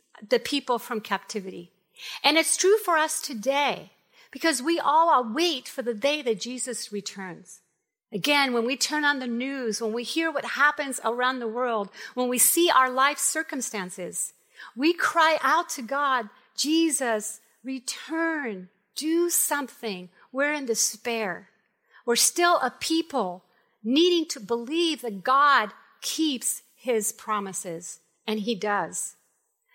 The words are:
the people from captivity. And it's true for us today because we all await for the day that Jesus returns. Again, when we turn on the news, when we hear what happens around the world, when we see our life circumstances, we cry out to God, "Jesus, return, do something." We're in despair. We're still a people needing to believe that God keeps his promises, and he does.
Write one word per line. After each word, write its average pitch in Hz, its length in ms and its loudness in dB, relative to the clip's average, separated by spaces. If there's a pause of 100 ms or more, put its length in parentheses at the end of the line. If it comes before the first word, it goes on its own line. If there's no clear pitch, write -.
(260)
the 233 140 4
people 262 380 -2
from 220 220 -4
captivity. 185 720 -8 (520)
And 302 140 4
it's 320 200 2
true 392 220 6
for 370 180 2
us 311 240 0
today 240 720 -2 (400)
because 269 280 0
we 339 200 0
all 320 300 4
await 262 580 2
for - 140 -8
the 226 120 -2
day 285 280 0
that 226 180 0
Jesus 240 500 -8
returns. 190 680 -10 (500)
Again, 269 420 2
when 233 120 0
we 262 120 -2
turn 302 280 -2
on 285 160 2
the 254 80 -6
news, 247 520 -4
when 226 120 -4
we 240 100 -4
hear 330 300 -2
what 285 120 -2
happens 277 600 0
around 247 340 0
the 240 80 -6
world, 226 440 -2 (240)
when 254 140 0
we 247 100 0
see 339 320 4
our 254 200 6
life 262 280 2
circumstances, 190 1120 -6 (420)
we 294 180 4
cry 320 500 4
out 320 280 2
to - 120 -8
God, 262 480 0 (260)
"Jesus, 269 840 0 (220)
return, 262 1080 -4 (260)
do 339 340 2
something." 233 800 -4 (220)
We're 285 200 0
in 285 140 -4
despair. 220 840 -2 (540)
We're 233 120 2
still 349 420 4
a 247 120 0
people 262 720 -2 (400)
needing 330 420 4
to 285 140 -8
believe 240 640 -2
that 202 200 -6
God 262 500 4 (280)
keeps - 600 -2 (120)
his 220 380 0
promises, 190 880 -6 (260)
and 214 140 -2
he 214 160 -2
does. 185 580 -4 (600)